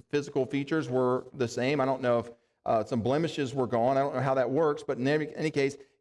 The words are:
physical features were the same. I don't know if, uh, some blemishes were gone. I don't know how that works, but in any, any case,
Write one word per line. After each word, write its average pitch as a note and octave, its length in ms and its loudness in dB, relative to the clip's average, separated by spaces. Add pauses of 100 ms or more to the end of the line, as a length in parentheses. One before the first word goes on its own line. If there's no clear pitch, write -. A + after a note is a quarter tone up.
(100)
physical C#3+ 340 0
features C#3 460 -2
were B2+ 420 2
the B2 160 -2
same. C3 320 0
I C3 60 2
don't C3+ 160 -2
know A#2+ 160 4
if, A#2+ 120 -4 (360)
uh, A2+ 180 2
some A#2 160 -2
blemishes C#3 540 0
were B2+ 120 0
gone. A#2+ 300 2
I C3+ 40 2
don't C#3 140 0
know B2+ 60 -2
how C3+ 140 0
that B2+ 160 0
works, D3 360 0
but C3 120 -2
in B2+ 100 0
any, D3+ 280 0
any D#3 140 -2
case, C#3 280 0 (220)